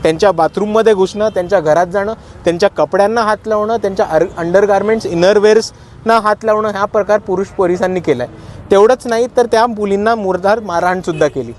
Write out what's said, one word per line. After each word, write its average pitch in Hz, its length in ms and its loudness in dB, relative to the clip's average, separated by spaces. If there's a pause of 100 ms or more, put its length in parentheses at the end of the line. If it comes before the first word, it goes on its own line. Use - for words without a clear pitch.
त्यांच्या 165 280 2
बाथरूममध्ये 208 640 0
घुसणं, 202 360 -2
त्यांच्या 190 300 -2
घरात 156 280 2
जाणं, 202 260 -4
त्यांच्या 175 560 -2
कपड्यांना 196 520 0
हात 214 240 0
लावणं, 214 320 -2
त्यांच्या 202 340 -2
अर-, 156 140 2 (120)
अंडरगार्मेंट्स, 202 680 0
इनरवेअर्सना 214 1120 2
हात 214 240 0
लावणं 214 260 0
हा 196 160 -4
प्रकार 208 340 0
पुरुष 190 280 -4
पोलिसांनी 185 520 -2
केला 175 240 -2
आहे. 127 100 -10 (380)
तेवढंच 220 360 4
नाही 233 200 -2 (100)
तर 240 80 2
त्या 226 220 2
मुलींना 208 480 -2
मुरदार 196 440 0
मारहाणसुद्धा 175 680 -2
केली. 120 320 -6